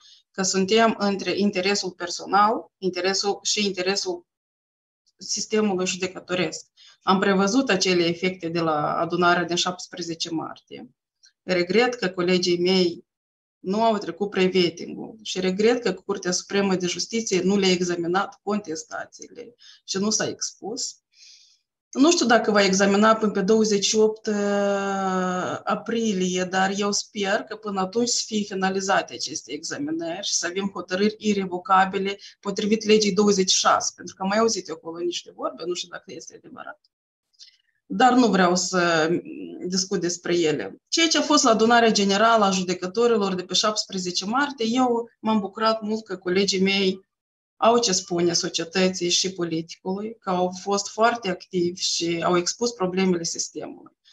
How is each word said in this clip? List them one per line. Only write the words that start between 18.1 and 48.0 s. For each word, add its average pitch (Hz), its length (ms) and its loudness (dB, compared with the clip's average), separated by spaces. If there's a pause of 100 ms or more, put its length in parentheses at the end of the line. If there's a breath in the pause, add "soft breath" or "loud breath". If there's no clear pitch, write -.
contestațiile - 1120 -8 (300 loud breath)
și - 140 -6
nu 208 120 0
s-a 175 180 0
expus. - 680 -10 (960 soft breath)
Nu 277 200 4
știu 330 160 2
dacă 226 240 4
va 208 120 4
examina 196 520 4
până 220 180 0
pe 196 80 -2
douăzeci 208 440 2
și - 120 0
opt 220 300 2 (1400)
aprilie, 196 800 0
dar 190 320 0
eu 202 160 0
sper 202 500 -2
că - 140 -14
până 196 240 -6
atunci 226 280 -2
să - 180 -2
fie 214 160 -2
finalizate 190 720 -2
aceste - 380 -10
examinări 160 720 -6
și - 80 -2
să - 120 -2
avem 190 260 -4
hotărâri 196 460 -2
irevocabile 190 1000 0 (220 loud breath)
potrivit 208 440 0
legii 214 280 4
douăzeci 190 380 4
și - 80 2
șase, - 380 2
pentru - 180 -16
că - 80 -12
am 190 60 -2
mai 208 100 2
auzit 220 300 0
eu 156 60 -10
acolo 165 240 -12
niște 175 360 -6
vorbe, 277 320 -8
nu 349 80 -4
știu - 140 -8
dacă - 180 -16
este - 300 -18
adevărat. - 440 -20 (1080 soft breath)
Dar 240 260 4
nu 247 140 6
vreau 185 300 4
să 170 540 2 (560)
discut 185 340 -4
despre 175 360 -4
ele. 151 400 0 (120)
Ceea 330 200 0
ce 320 100 0
a 285 40 2
fost 294 220 4
la 247 60 6
adunarea 226 420 6
generală 202 520 4
a 196 60 4
judecătorilor 190 840 0
de 180 80 -4
pe 185 120 -6
șaptesprezece 185 720 -2
martie, 254 440 -2
eu 240 400 0 (120 loud breath)
m-am 220 200 0
bucurat 220 400 -2
mult 214 240 -4
că 185 120 -8
colegii 190 460 0
mei 196 480 0 (460)
au 233 220 4
ce 233 140 0
spune 175 400 0